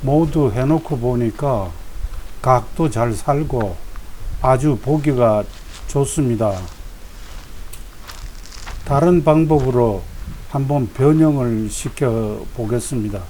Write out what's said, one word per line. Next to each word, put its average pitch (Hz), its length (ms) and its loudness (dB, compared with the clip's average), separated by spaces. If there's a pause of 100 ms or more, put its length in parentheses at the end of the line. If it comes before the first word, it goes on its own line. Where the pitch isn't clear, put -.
모두 147 520 4
해놓고 143 460 0
보니까 120 720 0 (720)
각도 131 480 2
잘 117 240 0
살고 139 640 0 (640)
아주 131 400 4
보기가 123 640 4 (420)
좋습니다. 117 760 0 (2250)
다른 165 380 4
방법으로 131 800 4 (480)
한번 135 380 0
변형을 135 840 2
시켜보겠습니다. 113 1600 -2